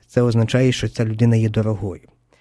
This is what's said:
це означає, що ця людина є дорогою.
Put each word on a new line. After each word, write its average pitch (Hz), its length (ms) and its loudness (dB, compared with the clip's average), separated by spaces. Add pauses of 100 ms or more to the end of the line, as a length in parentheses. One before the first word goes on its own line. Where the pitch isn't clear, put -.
це - 140 -2
означає, 123 500 2
що 113 180 -4
ця 117 160 -4
людина 113 300 2
є 110 140 2
дорогою. 107 520 -4 (400)